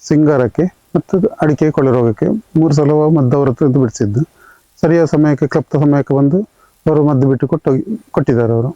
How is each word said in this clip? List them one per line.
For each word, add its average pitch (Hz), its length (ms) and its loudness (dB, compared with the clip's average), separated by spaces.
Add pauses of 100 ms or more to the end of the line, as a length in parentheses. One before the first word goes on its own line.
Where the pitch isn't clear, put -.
ಸಿಂಗಾರಕ್ಕೆ 147 560 0 (300)
ಮತ್ತು - 200 -2 (280)
ಅಡಿಕೆ 156 240 0 (100)
ಕೊಳೆ 135 200 2
ರೋಗಕ್ಕೆ 117 320 0 (300)
ಮೂರು 160 200 2
ಸಲ 147 140 2 (260)
ಮದ್ದು 131 200 2
ಅವ್ರ 139 140 0
ಹತ್ರ 147 180 0
ಇದ್ದು 131 140 0
ಬಿಡಿಸಿದ್ದು. 110 380 -4 (600)
ಸರಿಯಾದ 165 340 2
ಸಮಯಕ್ಕೆ, 147 360 0
ಕ್ಲಪ್ತ 151 320 -2
ಸಮಯಕ್ಕೆ 143 360 0
ಬಂದು 143 180 0 (480)
ಅವರು 156 240 2
ಮದ್ದು 135 200 0
ಬಿಟ್ಟು 135 220 -2
ಕೊಟ್ಟು, 156 180 -2 (460)
ಕೊಟ್ಟಿದ್ದಾರೆ 117 420 0
ಅವರು. 120 180 -4